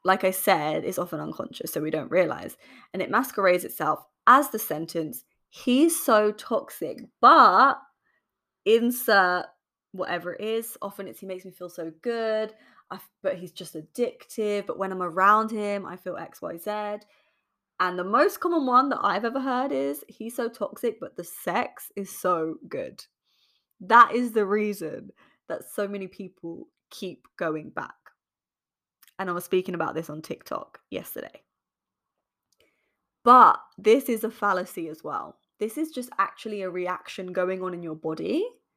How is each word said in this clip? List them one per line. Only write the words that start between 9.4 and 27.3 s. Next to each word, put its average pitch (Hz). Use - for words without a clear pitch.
whatever 175
it -
is." 226
Often 196
it's, -
"He 196
makes 185
me 185
feel 180
so 165
good, 220
I -
f-, -
but 185
he's 175
just -
addictive. 208
But -
when 190
I'm 185
around 196
him, 202
I 180
feel 185
X, -
Y, 170
Z." 208
And 180
the 180
most 262
common 339
one 254
that 262
I've 202
ever 247
heard 262
is, 277
"He's 226
so 233
toxic, -
but -
the 175
sex -
is 196
so 160
good." 95
That 220
is 240
the 220
reason 190
that -
so 202
many 196
people 180
keep -